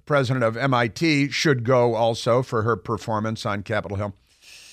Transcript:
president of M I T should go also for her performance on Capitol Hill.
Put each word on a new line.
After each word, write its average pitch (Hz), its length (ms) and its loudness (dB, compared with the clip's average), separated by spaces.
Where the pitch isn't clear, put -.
president 131 400 0
of 113 100 0
M 131 180 0
I 120 140 2
T 143 420 0
should 131 340 0
go 120 320 4
also 117 460 2
for 120 220 -2
her 113 120 2
performance 110 720 -4
on 101 180 -4
Capitol 104 340 -4
Hill. 101 180 -6